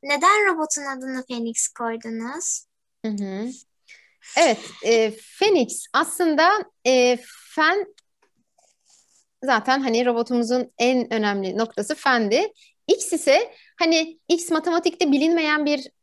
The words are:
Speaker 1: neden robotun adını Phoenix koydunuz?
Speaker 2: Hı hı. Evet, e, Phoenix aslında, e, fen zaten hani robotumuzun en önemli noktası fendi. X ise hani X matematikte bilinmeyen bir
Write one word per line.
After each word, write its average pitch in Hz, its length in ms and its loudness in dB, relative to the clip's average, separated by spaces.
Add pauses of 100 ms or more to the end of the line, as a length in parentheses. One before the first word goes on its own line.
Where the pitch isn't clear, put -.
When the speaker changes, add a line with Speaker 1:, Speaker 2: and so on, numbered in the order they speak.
Speaker 1:
neden 359 440 2
robotun 311 360 -2 (140)
adını 262 300 -8
Phoenix 233 420 -6
koydunuz? 233 960 -8 (420)
Speaker 2:
Hı 220 60 -6
hı. 202 360 -8 (880)
Evet, 302 220 4 (260)
e, 220 280 2 (260)
Phoenix 381 540 2
aslında, 320 580 2 (360)
e, 247 320 4 (360)
fen 359 320 2 (1600)
zaten 262 360 2
hani 247 260 0
robotumuzun 240 720 -2
en 240 340 0
önemli 202 460 -2
noktası 214 360 -4
fendi. 247 580 0 (360)
X - 240 0
ise 330 400 2 (260)
hani 330 400 0 (100)
X 339 220 0
matematikte 330 600 0
bilinmeyen 302 540 2
bir 277 220 -2 (140)